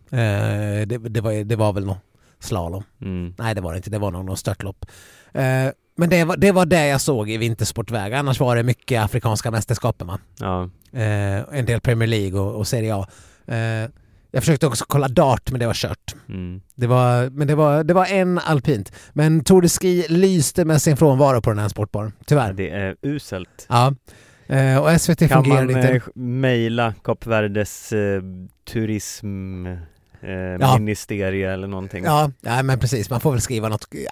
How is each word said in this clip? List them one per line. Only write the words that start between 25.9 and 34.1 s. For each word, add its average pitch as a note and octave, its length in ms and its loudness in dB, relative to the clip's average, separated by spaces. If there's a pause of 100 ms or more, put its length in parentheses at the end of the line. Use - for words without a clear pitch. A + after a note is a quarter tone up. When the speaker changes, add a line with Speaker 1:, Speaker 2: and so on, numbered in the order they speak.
Speaker 2:
eh, B2 80 0 (120)
mejla A#2+ 800 0 (100)
Kap - 220 -4
Verdes, G#2+ 680 -2
eh, G2+ 300 0 (420)
turism, G2 1040 -6
eh, - 640 -14 (300)
Speaker 1:
Ja. B2+ 180 4
Speaker 2:
ministerie G2 760 -4
eller F#2+ 160 -8
någonting? F#2+ 360 -10
Speaker 1:
Ja, D3+ 260 2 (100)
ja, A#2 220 -2
men C3 160 0
precis. A2+ 320 -2
Man A#2+ 100 -2
får D#3 120 2
väl A#2+ 80 0
skriva A2 280 -4
något - 200 -6 (240)